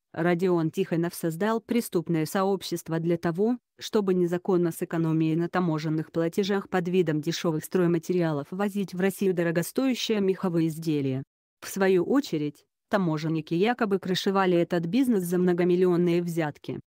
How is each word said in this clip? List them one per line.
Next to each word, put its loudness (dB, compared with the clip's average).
Родион 2
Тихонов -2
создал -2
преступное 0
сообщество -2
для 0
того, 0
чтобы 0
незаконно 2
с -8
экономией 0
на 0
таможенных -2
платежах -2
под 0
видом 2
дешёвых -2
стройматериалов 0
возить -4
в -8
Россию 0
дорогостоящие 0
меховые 0
изделия. -2
В -14
свою 2
очередь, -2
таможенники 0
якобы 0
крышевали 2
этот 0
бизнес 2
за 0
многомиллионные 4
взятки. -4